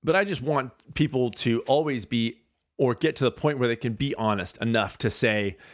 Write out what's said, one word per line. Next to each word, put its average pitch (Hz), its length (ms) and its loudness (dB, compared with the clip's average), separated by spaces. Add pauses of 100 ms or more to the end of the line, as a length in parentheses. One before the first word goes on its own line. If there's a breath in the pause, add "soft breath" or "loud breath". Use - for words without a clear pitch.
But 165 120 2
I 196 80 4
just 185 180 -4
want 131 300 -2 (220)
people 127 380 0
to 117 360 0
always 139 380 0
be, 117 360 -2 (360)
or 123 160 2
get 156 240 -2
to 135 80 2
the 120 60 4
point 147 280 -2
where 123 80 2
they 117 80 2
can 117 180 -4
be 139 220 -4
honest 104 420 -2
enough 113 420 0
to 113 100 0
say, 104 480 0 (160 loud breath)